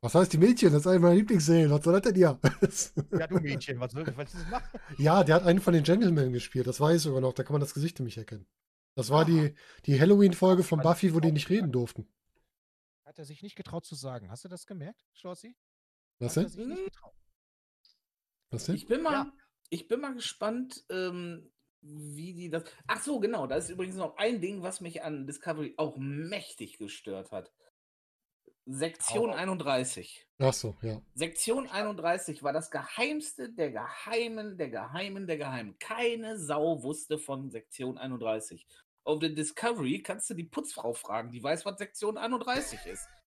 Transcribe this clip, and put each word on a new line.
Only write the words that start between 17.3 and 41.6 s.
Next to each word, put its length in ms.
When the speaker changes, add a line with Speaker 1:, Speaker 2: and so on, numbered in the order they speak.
Speaker 1:
Was 140
denn? 100
Speaker 3:
Ich 120
bin 140
mal, 140
Speaker 2:
Ja. 160
Speaker 3:
ich 180
bin 140
mal 120
gespannt, 760
ähm, 640
wie 520
die 160
das, 140
ach 140
so, 180
genau, 280
da 80
ist 140
übrigens 260
noch 220
ein 240
Ding, 200
was 200
mich 220
an 240
Discovery 500
auch 200
mächtig 800
gestört 540
hat. 220
Sektion 680
Speaker 2:
Hau 40
raus. 40
Speaker 3:
einunddreißig. 880
Speaker 1:
Ach 140
so, 280
ja. 200
Speaker 3:
Sektion 520
Speaker 2:
Hab 60
ich 60
Speaker 3:
einunddreißig 640
war 100
das 180
Geheimste 800
der 200
Geheimen, 840
der 120
Geheimen, 580
der 100
Geheimen. 420
Keine 600
Sau 440
wusste 340
von 340
Sektion 460
einunddreißig. 720
Auf 160
der 100
Discovery 760
kannst 260
du 60
die 80
Putzfrau 500
fragen, 380
die 120
weiß, 220